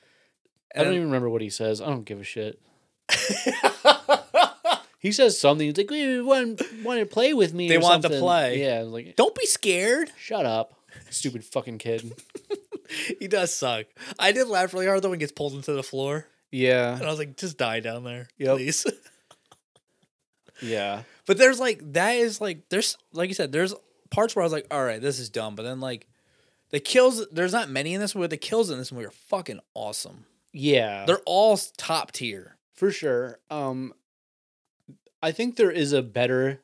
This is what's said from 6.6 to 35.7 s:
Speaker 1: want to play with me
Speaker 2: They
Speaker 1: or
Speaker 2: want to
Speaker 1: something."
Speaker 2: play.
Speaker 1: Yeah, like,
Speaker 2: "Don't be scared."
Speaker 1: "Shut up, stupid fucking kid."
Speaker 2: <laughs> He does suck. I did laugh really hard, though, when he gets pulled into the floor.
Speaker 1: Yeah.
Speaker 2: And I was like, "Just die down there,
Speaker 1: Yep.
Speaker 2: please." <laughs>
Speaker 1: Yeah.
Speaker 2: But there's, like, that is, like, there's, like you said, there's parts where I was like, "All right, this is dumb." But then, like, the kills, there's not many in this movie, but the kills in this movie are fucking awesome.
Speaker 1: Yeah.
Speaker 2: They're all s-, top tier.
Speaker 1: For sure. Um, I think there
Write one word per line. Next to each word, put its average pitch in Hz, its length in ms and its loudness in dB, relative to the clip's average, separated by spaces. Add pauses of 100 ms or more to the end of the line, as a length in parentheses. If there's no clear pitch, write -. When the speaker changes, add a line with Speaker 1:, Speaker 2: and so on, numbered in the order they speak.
Speaker 1:
want 240 160 -2
to 214 80 0
play 254 260 2
with 190 220 2
me 175 140 -2
Speaker 2:
They 165 80 8
Speaker 1:
or 165 40 4
Speaker 2:
want 175 220 8
to 170 60 2
Speaker 1:
something." 143 120 0
Speaker 2:
play. 151 400 2
Speaker 1:
Yeah, 123 220 0
like, 113 320 -10
Speaker 2:
"Don't 403 220 4
be 494 100 -4
scared." 220 720 0
Speaker 1:
"Shut 208 260 -4
up, 113 300 -2 (360)
stupid 120 340 -6
fucking 120 340 -8
kid." 113 400 -6
Speaker 2:
<laughs> - 40 -20 (960)
He 202 80 -10
does 185 260 0
suck. 117 340 -4 (300)
I 185 140 4
did 254 160 2
laugh 185 260 0
really 185 140 -2
hard, 196 160 4
though, 190 80 0
when 180 80 -4
he - 20 -10
gets 147 120 -4
pulled 143 220 -6
into 139 180 -6
the 139 100 -2
floor. 139 460 -4 (240)
Speaker 1:
Yeah. 127 420 4
Speaker 2:
And 127 100 -8
I 156 60 -4
was 156 80 -4
like, 147 180 -8
"Just 170 220 -10
die 113 220 -2
down 117 240 -8
there, 123 240 -12 (100)
Speaker 1:
Yep. 135 180 2
Speaker 2:
please." 135 340 -4
<laughs> - 1700 -20
Speaker 1:
Yeah. 107 400 -4 (240)
Speaker 2:
But 190 100 4
there's, 254 240 6
like, 240 200 -2 (140)
that 185 180 2
is, 233 280 0
like, 185 300 -8
there's, 202 260 0 (160)
like 170 160 -4
you 190 60 -8
said, 160 180 -2
there's 185 220 0 (360)
parts 226 260 0
where 196 60 2
I 170 40 2
was 160 60 0
like, 156 180 -6
"All 147 140 -2
right, 113 180 -2
this 139 160 -2
is 123 100 -12
dumb." 107 280 -8
But 110 80 -10
then, 131 160 -10
like, 127 260 -8 (640)
the 147 100 -2
kills, 254 520 4
there's 175 200 0
not 220 160 -2
many 139 240 -2
in 190 80 -4
this 202 140 -4
movie, 185 100 -2
but 165 60 -4
the 151 60 -4
kills 220 340 -2
in 135 80 -6
this 127 140 -12
movie 120 140 -10
are 98 40 -16
fucking 170 500 -8 (140)
awesome. 107 500 -10 (280)
Speaker 1:
Yeah. 120 540 2
Speaker 2:
They're 185 200 2
all 202 280 6
s-, - 220 -4
top - 360 -4
tier. 101 440 -10 (160)
Speaker 1:
For 196 200 0
sure. 127 480 -2 (100)
Um, 131 440 -6 (1300)
I 160 120 0
think 240 240 -4
there 196 160 4